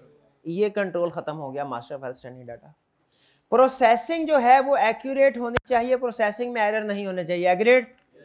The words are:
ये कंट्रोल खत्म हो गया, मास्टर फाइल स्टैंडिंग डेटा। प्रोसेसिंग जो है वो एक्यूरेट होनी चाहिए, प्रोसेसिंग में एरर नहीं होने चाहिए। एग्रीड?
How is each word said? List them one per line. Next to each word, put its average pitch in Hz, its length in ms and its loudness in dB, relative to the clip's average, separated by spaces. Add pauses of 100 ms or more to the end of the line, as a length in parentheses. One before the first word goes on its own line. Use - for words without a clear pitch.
(440)
ये 180 260 -2
कंट्रोल 175 400 -2
खत्म 165 240 -8
हो 147 160 -10
गया, 143 160 -6
मास्टर 127 300 -10
फाइल 131 180 -10
स्टैंडिंग 127 320 -18
डेटा। 120 280 -18 (800)
प्रोसेसिंग 254 720 2
जो 302 120 4
है 247 220 6
वो 269 180 0
एक्यूरेट 262 600 2
होनी 240 280 -4
चाहिए, 247 300 0
प्रोसेसिंग 240 580 -4
में 233 80 -2
एरर 214 220 0
नहीं 202 220 -4
होने 185 180 -6
चाहिए। 175 240 -2
एग्रीड? 226 380 4 (380)